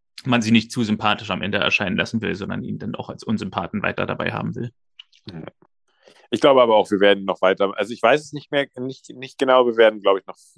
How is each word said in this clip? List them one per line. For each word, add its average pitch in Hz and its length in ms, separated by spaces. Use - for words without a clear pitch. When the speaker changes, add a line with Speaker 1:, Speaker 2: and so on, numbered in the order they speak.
Speaker 1:
man 123 160
sie 110 100
nicht 113 200
zu 123 120
sympathisch 104 480
am 82 100
Ende 101 160
erscheinen 95 400
lassen - 240
will, 92 140
sondern 98 280
ihn 104 160
dann - 160
auch - 140
als - 140
Unsympathen 98 580
weiter 95 240
dabei - 260
haben 110 240
will. 120 160
Speaker 2:
Ja. - 120
Ich 110 120
glaube 135 200
aber 113 140
auch, 104 140
wir 101 100
werden 98 260
noch 95 160
weiter, 95 360
also 107 160
ich 107 80
weiß 135 200
es 147 120
nicht 147 180
mehr, 143 160
nicht, 131 360
nicht 127 220
genau, 127 300
wir 113 100
werden, 110 240
glaube 98 180
ich, - 60
noch, - 120